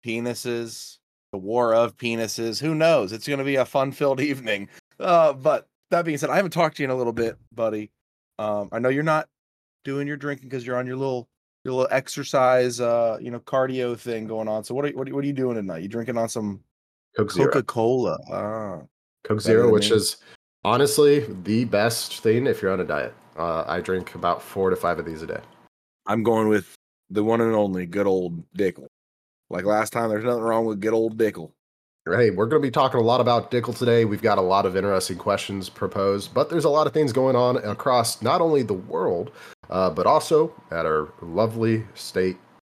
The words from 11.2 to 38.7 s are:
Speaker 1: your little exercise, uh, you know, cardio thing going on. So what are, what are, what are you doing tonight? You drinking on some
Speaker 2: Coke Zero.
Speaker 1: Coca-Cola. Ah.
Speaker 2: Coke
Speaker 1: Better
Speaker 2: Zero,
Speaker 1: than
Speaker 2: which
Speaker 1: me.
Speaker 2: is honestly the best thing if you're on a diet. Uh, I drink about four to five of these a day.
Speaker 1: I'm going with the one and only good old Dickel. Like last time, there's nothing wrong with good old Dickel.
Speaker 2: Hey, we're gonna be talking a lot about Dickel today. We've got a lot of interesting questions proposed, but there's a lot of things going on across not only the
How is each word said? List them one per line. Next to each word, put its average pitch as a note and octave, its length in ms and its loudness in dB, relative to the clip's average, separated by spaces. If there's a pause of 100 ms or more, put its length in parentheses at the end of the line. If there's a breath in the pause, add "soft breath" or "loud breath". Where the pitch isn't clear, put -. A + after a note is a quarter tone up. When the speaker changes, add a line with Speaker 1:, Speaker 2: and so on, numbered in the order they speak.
Speaker 1:
your C3 100 -4
little C3 160 2
exercise, B2+ 920 2
uh, A#2 400 0
you B2 120 -10
know, A#2+ 80 -8
cardio B2+ 580 -2
thing A2 300 -8
going A2 180 -6
on. G#2+ 160 -4
So B2 140 -8
what C#3+ 80 -2
are, D3 60 -2
what C3+ 180 -8
are, C3+ 80 -10
what C#3 80 -4
are - 20 -2
you C#3+ 60 -2
doing B2+ 240 -2
tonight? F2+ 260 -6
You G2 60 -8
drinking A#2 300 -6
on A2+ 100 -2
some G#2 320 -6 (560)
Speaker 2:
Coke - 140 0
Zero. - 220 2
Speaker 1:
Coca-Cola. A#2 680 0 (140)
Ah. G2+ 460 -6 (440)
Speaker 2:
Coke G#2+ 140 -2
Speaker 1:
Better - 20 -2
Speaker 2:
Zero, A2+ 280 4
Speaker 1:
than A#2 60 6
Speaker 2:
which G2+ 180 4
Speaker 1:
me. A2+ 80 6
Speaker 2:
is - 180 -2 (480 loud breath)
honestly C#3+ 560 6 (240)
the A2 200 2
best A#2 600 0
thing A#2+ 240 4
if - 120 0
you're F#2+ 120 0
on F#2+ 80 -2
a F2 40 -2
diet. D2+ 300 -4 (240)
Uh, D#2+ 300 -2
I F2 120 -4
drink F2+ 360 -6
about F2 260 -2
four F#2+ 260 -2
to F#2 60 2
five E2+ 240 -2
of D#2+ 80 -8
these D#2+ 160 -10
a D#2+ 60 -12
day. - 100 -6 (680)
Speaker 1:
I'm A2 160 -2
going A2 240 2
with G#2 260 0 (360)
the G#2 120 -2
one A2+ 180 2
and A2+ 140 2
only F#2+ 320 0
good G2 220 0
old F2+ 340 -2 (120)
Dickel. F2+ 340 -4 (600)
Like F#2 160 -6
last G#2+ 280 0
time, A#2 180 -2
there's G#2+ 140 -2
nothing A#2+ 180 0
wrong A2+ 240 0
with G#2+ 140 -4
good A2 120 0
old A2+ 240 0
Dickel. G#2 360 -2 (520)
Speaker 2:
Hey, G#2+ 280 2
we're G2 140 0
gonna D3+ 140 2
be C3+ 120 -2
talking C3 260 2
a A#2 60 4
lot B2 160 4
about A#2 320 2
Dickel A#2+ 260 -2
today. A#2 260 4
We've G#2 160 -2
got G#2 180 4
a F#2+ 40 2
lot F#2+ 240 4
of F#2 100 0
interesting F#2+ 400 0
questions G2 520 -4
proposed, G2 680 -4
but C#3 160 0
there's E3 140 -2
a E3 40 4
lot D3 200 4
of - 40 -4
things D3+ 200 2
going C3 240 2
on B2 220 2
across A#2+ 640 0
not D3 180 2
only D#3 240 2
the G#2 100 -2